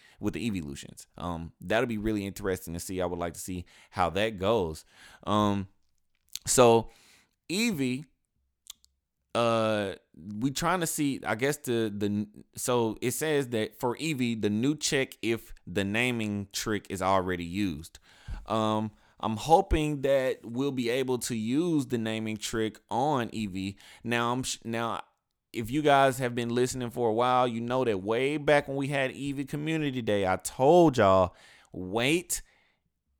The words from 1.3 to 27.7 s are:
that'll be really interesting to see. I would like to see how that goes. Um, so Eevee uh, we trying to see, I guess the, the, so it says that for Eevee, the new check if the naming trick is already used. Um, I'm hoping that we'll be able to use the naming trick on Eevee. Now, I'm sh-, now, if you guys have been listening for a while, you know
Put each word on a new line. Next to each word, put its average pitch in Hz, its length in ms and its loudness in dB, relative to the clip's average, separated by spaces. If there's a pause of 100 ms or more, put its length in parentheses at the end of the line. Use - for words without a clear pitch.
that'll 110 280 0
be 117 100 -4
really 104 280 -2
interesting 95 480 -6
to 85 60 -6
see. 92 220 -6
I 90 40 0
would 87 140 -4
like 85 140 -4
to - 60 -16
see 90 260 -8 (240)
how 87 220 0
that 101 280 -2
goes. 92 460 0 (400)
Um, 101 420 2 (800)
so 117 420 8 (600)
Eevee 156 560 -2 (1300)
uh, 110 600 0 (460)
we 135 120 -2
trying 175 300 0
to 165 60 -2
see, 143 380 -2
I 104 100 -2
guess 135 220 0
the, 117 380 -2
the, 104 320 -2 (280)
so 117 460 0
it 123 100 0
says 147 380 0
that 110 300 -4
for 120 180 -2
Eevee, 123 440 -2
the 104 80 2
new 120 260 2
check 135 460 -2
if 110 320 -4 (120)
the 98 180 -2
naming 107 680 0
trick 104 380 -4
is 92 120 -6
already 92 440 2
used. 85 540 -6 (460)
Um, 107 460 0 (280)
I'm 110 180 -4
hoping 151 640 2
that 135 420 2
we'll 123 280 -4
be 127 180 -2
able 127 300 0
to 120 160 -4
use 139 500 0
the 123 120 -2
naming 110 400 -4
trick 110 420 -4 (100)
on 127 400 0
Eevee. 98 460 -6 (280)
Now, 117 300 0
I'm 127 100 -2
sh-, - 200 -6
now, 113 380 -4 (520)
if 110 160 -6
you 147 120 0
guys 139 380 6
have 123 140 -2
been 120 160 -2
listening 123 400 0
for 117 200 0
a 107 40 2
while, 127 340 4
you 117 140 -4
know 123 220 0